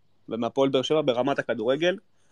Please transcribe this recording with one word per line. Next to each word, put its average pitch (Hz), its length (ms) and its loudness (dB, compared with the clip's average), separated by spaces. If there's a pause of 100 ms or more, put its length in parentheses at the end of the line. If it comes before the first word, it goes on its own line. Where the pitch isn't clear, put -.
(280)
ומהפועל 117 400 0
באר 135 140 2
שבע 156 220 0
ברמת 131 340 0
הכדורגל, 139 580 0 (360)